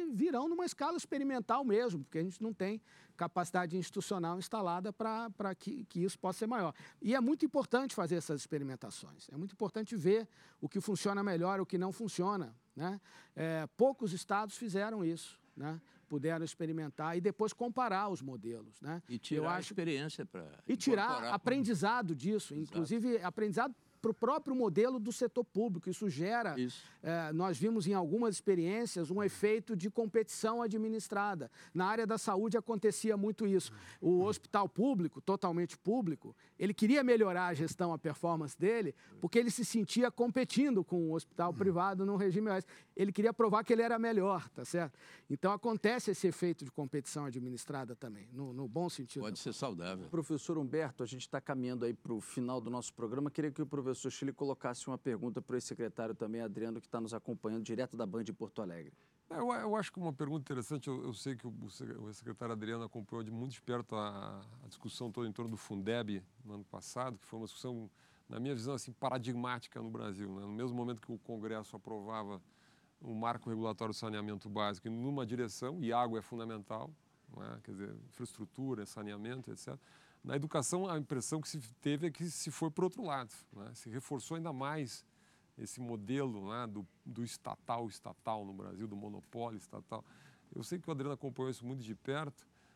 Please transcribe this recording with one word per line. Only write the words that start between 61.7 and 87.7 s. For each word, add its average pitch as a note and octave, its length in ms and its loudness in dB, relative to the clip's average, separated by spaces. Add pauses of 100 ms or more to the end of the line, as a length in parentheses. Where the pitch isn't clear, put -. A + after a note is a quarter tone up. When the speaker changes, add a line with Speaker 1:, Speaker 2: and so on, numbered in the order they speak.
Speaker 4:
o A2 240 -8
ex-secretário A2+ 460 -8
Adriano A2+ 300 -4
acompanhou A2+ 400 -8
de A2 80 -8
muito A#2+ 220 -6
de - 80 -16
perto A#2+ 340 -4
a, G#2 460 -6 (220)
a - 40 -18
discussão A2+ 420 -8
toda A#2 180 -4
em A2 40 -4
torno A#2 180 -6
do A2 80 -6
fundeb G#2 640 -2 (240)
no G#2 80 -14
ano G2+ 120 -12
passado, B2 520 -8
que - 80 -20
foi A2+ 140 -12
uma A2+ 60 -8
discussão, A2+ 440 -10 (380)
na A2+ 120 -8
minha C3+ 140 -2
visão, B2 200 -4
assim, B2 180 -8
paradigmática B2 920 -4
no A2+ 80 -8
Brasil, G#2 460 -6
né? G2 60 -8
No G2+ 120 -10
mesmo A#2+ 220 -4
momento A#2+ 260 -4
que - 100 -12
o A2+ 60 -8
Congresso A2 580 -8
aprovava G#2 640 -8 (600)
o A#2+ 140 -8
marco A#2 340 -2
regulatório A2 440 -2
do - 40 -6
saneamento G#2 520 -6
básico G#2 400 -2
numa B2+ 360 -2
direção, B2 560 -4
e A#2 100 0
água A#2 280 2
é - 20 -6
fundamental, A2+ 720 -8 (400)
não G2 100 -12
é? A2+ 200 -10
Quer A2 80 -14
dizer, G2+ 240 -10 (140)
infraestrutura, B2 760 -8
saneamento, G#2+ 640 -8
et G#2+ 60 -10
cetera. C3+ 220 -12 (420)
Na B2+ 140 -2
educação, D#3 500 0
a E3+ 140 -2
impressão C#3+ 400 -2
que D3 80 -8
se D#3 120 -8 (200)
teve D3 280 0
é D3+ 40 -2
que E3+ 180 -6
se - 220 -6
foi D#3+ 180 0
pro F3 140 2
outro F#3 220 0
lado, C3+ 280 -4 (200)
né? G#2+ 200 -12
Se A#2+ 160 -14
reforçou C3+ 460 -6
ainda E3 160 -4
mais C#3 540 -4 (520)
esse A2+ 220 -10
modelo, A#2 680 -2
né, A#2 180 -4
do, G#2 180 -8 (200)
do A#2+ 180 -8
estatal, A#2 640 -6